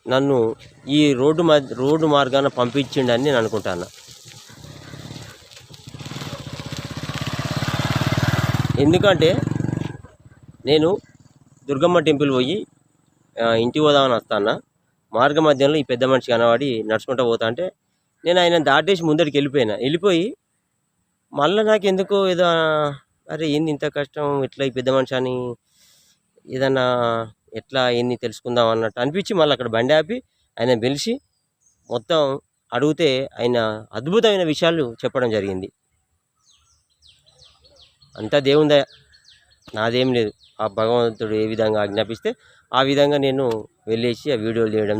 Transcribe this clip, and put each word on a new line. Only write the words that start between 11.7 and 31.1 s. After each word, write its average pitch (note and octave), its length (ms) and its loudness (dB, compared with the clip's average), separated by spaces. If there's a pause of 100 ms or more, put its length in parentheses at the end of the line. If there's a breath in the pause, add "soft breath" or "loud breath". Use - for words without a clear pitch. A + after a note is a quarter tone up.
టెంపుల్ D3 320 2
పోయి, C3 360 -2 (760)
ఆ, A#2 120 2
ఇంటికి A#2 260 0
పోదామని C#3+ 340 4
వస్తాను. A2 480 -2 (500)
మార్గ C#3 260 2
మధ్యంలో D3 380 4
ఈ D3+ 60 0
పెద్ద B2 220 -2
మనిషి C3 260 2
కనబడి A#2 520 2
నడుచుకుంటూ A2 420 -2
పోతా A#2 220 0
అంటే D#3+ 260 -6 (520)
నేను F3+ 160 2
ఆయన E3+ 180 4
దాటేసి D#3 460 2
ముందరికి D3+ 320 2
వెళ్ళిపోయినా. C3+ 380 0
వెళ్ళిపోయి E3+ 600 -2 (960)
మళ్ళీ D#3+ 300 0
నాకు G#3+ 240 2
ఎందుకో G3 420 0
ఏదో, F3+ 160 0 (840)
"అరే D#3 180 -4
ఏంది D#3 220 0
ఇంత D3 140 -4
కష్టం, C#3+ 600 -4
ఎట్లా C#3 200 -6
ఈ C3+ 60 -2
పెద్ద B2+ 180 -4
మనిషి?" C3 260 0
అని B2+ 400 -4 (920 soft breath)
ఏదన్నా C3 380 0 (680)
ఎట్లా C3 300 -4 (160)
ఏంది B2 260 -2
తెలుసుకుందాం A#2+ 500 0
అన్నట్టు A2+ 260 -2
అనిపించి D#3 340 -4
మళ్ళీ D#3 220 2
అక్కడ B2 200 -6
బండి B2+ 180 2
ఆపి D#3+ 220 0 (400)
ఆయన B2 280 2
పిలిచి C#3+ 280 -2 (800)